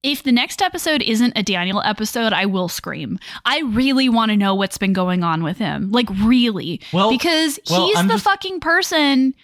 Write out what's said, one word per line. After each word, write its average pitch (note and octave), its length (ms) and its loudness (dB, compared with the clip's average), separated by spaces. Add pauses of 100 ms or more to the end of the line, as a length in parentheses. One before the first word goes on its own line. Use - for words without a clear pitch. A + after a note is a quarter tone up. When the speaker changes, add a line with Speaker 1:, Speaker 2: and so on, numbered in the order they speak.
Speaker 1:
If C#4 200 -4
the C4 80 0
next B3 300 0
episode E4+ 400 0
isn't A#3 340 2
a G#3+ 80 -2
Daniel F#3 380 -2
episode, G#3+ 500 -2
I F#3 140 0
will F#3 240 -2
scream. E3 500 -8 (240)
I C4+ 180 0
really C4 460 2
wanna A3+ 300 2
know G3 180 2
what's G3 220 -2
been G3 160 0
going F3+ 300 0
on E3 200 0
with E3 140 -4
him. F#3 340 -4
Like, A#3 160 0 (140)
really. G#3+ 580 2 (140)
Speaker 2:
Well, F#3+ 160 2
Speaker 1:
Because D#4 500 0 (100)
Speaker 2:
well, F3+ 180 2
Speaker 1:
he's G#4 100 2
Speaker 2:
I'm - 100 2
Speaker 1:
the A#4 60 2
Speaker 2:
just G#4 100 0
Speaker 1:
fucking F#4+ 380 -2
person D4 720 2 (100)